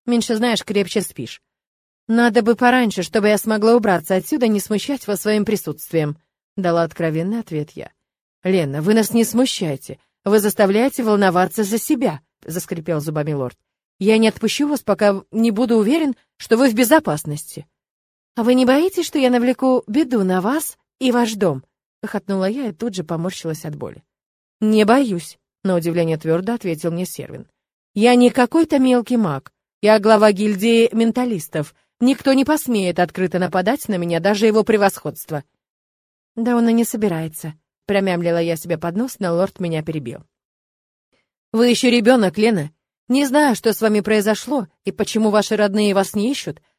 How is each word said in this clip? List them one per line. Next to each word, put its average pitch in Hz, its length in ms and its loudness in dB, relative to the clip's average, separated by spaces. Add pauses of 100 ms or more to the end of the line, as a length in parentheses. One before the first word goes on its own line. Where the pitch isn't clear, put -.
Меньше 233 300 0
знаешь, 226 280 -2
крепче 202 360 -2
спишь». - 420 -12 (680)
«Надо 233 340 2
бы 226 120 4
пораньше, 240 480 2
чтобы 208 260 0
я 208 100 2
смогла 220 360 2
убраться 190 420 0
отсюда, 233 320 -2
не 208 120 0
смущать 214 460 -6
вас 202 140 -4
своим 214 240 0
присутствием», 156 760 -4 (380)
дала 170 260 0
откровенный 165 580 -4
ответ 151 300 -8
я. - 200 -16 (540)
«Лена, 156 380 -2
вы 208 120 2
нас 220 180 0
не 233 120 2
смущайте. 214 760 -4 (260)
Вы 208 160 2
заставляете 214 640 0
волноваться 202 600 2
за 208 160 -2
себя», 233 420 -2 (240)
заскрипел 165 560 -6
зубами 151 320 -4
лорд. 131 260 -6 (400)
«Я 214 200 2
не 220 100 4
отпущу 226 380 -2
вас, 294 140 -2
пока 202 500 0
не 226 200 0
буду 226 260 0
уверен, 269 400 2 (200)
что - 200 0
вы 269 120 4
в 220 60 0
безопасности». 208 920 0 (680)
«А 240 80 -4
вы 240 120 4
не 254 120 4
боитесь, 320 400 2
что - 120 -4
я 254 120 4
навлеку 247 560 2
беду 240 380 0
на 185 160 0
вас 262 360 -4 (220)
и 254 140 0
ваш 233 220 0
дом?» 170 300 -2 (380)
хохотнула 196 440 -4
я 240 220 -4
и 190 40 -8
тут 208 220 -6
же 180 100 -6
поморщилась 165 600 -8
от 151 120 -10
боли. 113 260 -14 (600)
«Не 214 220 4
боюсь», — 220 560 0 (240)
на 190 100 0
удивление 165 420 0
твёрдо 170 380 -2
ответил 170 380 -6
мне 175 120 -4
Сервин. - 440 -14 (460)
«Я 233 200 4
не 247 160 6
какой-то 294 480 2
мелкий 247 380 2
маг. 160 360 -2 (280)
Я 214 180 4
глава 214 320 6
гильдии 220 640 2
менталистов. 220 800 -2 (240)
Никто 262 340 2
не 269 120 4
посмеет 208 560 -2
открыто 180 400 -2
нападать 185 480 -2
на 202 80 -2
меня, 170 240 -2
даже 202 260 0
его 214 160 4
превосходство». 190 800 -2 (920)
«Да 233 180 -2
он 233 140 2
и 226 40 2
не 233 120 2
собирается», — 160 680 -6 (320)
промямлила 175 540 0
я 165 140 0
себе 165 240 -6
под 170 160 -6
нос, 247 240 -4
но 175 160 -2
лорд 190 240 -2
меня 160 240 -4
перебил. 151 380 -10 (1300)
«Вы 226 160 2
ещё 240 240 2
ребёнок, 226 480 4
Лена. 202 320 0 (380)
Не 277 180 2
знаю, 269 300 2
что 220 160 -2
с - 80 -4
вами 214 180 2
произошло 214 680 -2 (160)
и 190 80 -6
почему 214 380 -2
ваши 208 260 0
родные 208 360 0
вас 190 220 0
не 214 160 -2
ищут, 175 320 -10 (160)